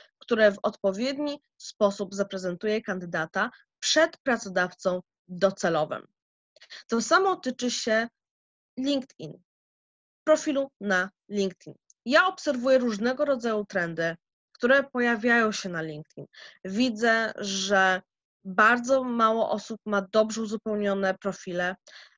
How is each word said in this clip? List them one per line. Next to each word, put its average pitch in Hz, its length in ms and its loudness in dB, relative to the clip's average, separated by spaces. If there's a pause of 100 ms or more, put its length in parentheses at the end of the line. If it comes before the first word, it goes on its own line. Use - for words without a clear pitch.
(180)
które 214 340 4
w 196 100 -12
odpowiedni 269 760 -4 (180)
sposób 202 560 -2
zaprezentuje 196 680 -4
kandydata 180 680 -4 (300)
przed 320 360 2
pracodawcą 185 840 -2 (280)
docelowym. 175 760 0 (840)
To 233 140 0
samo 370 340 4
tyczy 247 340 -6
się 226 380 -2 (720)
LinkedIn, 262 640 -6 (840)
profilu 294 460 2 (100)
na 196 300 -2 (180)
LinkedIn. 196 460 -4 (300)
Ja 311 220 4
obserwuję 262 520 2
różnego 240 460 -2
rodzaju 233 400 0
trendy, 165 520 -4 (360)
które 269 320 2
pojawiają 233 680 2
się 202 160 -8
na 170 140 -6
LinkedIn. 151 440 -12 (380)
Widzę, 226 720 0
że 190 680 2 (420)
bardzo 240 600 4
mało 226 460 2
osób 214 360 -6
ma 202 160 0
dobrze 220 400 0
uzupełnione 202 720 -2
profile, 180 640 -6 (420)